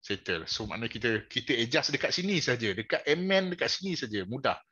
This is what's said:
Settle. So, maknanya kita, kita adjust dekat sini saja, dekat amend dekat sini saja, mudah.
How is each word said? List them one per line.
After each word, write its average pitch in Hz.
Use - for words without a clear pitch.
Settle. 87
So, -
maknanya 110
kita, 117
kita 123
adjust 123
dekat -
sini 185
saja, 117
dekat 110
amend 185
dekat 131
sini 190
saja, 107
mudah. 120